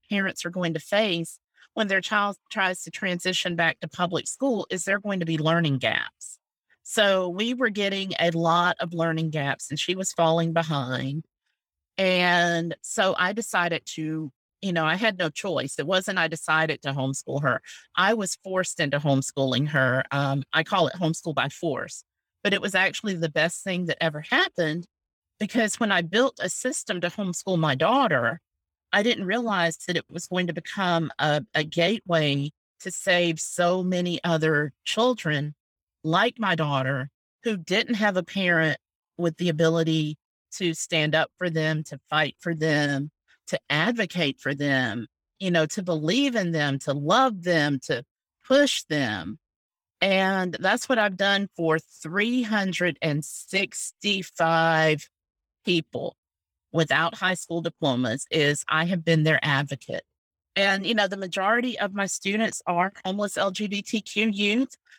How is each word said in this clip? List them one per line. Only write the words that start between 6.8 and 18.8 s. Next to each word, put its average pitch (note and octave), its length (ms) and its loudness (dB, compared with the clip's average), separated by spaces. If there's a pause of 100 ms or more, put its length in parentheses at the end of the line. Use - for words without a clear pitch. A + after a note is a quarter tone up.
So F#3+ 480 2
we G#3+ 240 -2
were B3 160 0
getting G3 500 -2
a E3+ 120 2
lot E3+ 480 2
of E3+ 140 -6
learning D#3+ 360 0
gaps C#3+ 400 -4
and D#3 100 -4
she - 140 -2
was F#3+ 200 -6
falling E3 400 2
behind. C#3+ 720 -2 (680)
And F3 880 2
so F#3+ 360 0
I F#3 160 0
decided F3 500 -2 (100)
to, D#3 380 -6 (300)
you F#3+ 120 -2
know, D#3+ 120 2
I D#3 100 2
had G#3 240 0
no E3+ 100 0
choice. C#3+ 480 -4
It C#3+ 80 -4
wasn't F#3+ 320 0
I E3 100 2
decided D#3+ 540 0
to C#3 120 -4
homeschool C3+ 500 -4
her. B2 180 0 (340)
I G3 200 4
was G3+ 280 -4
forced F#3 360 -2
into C#3+ 200 0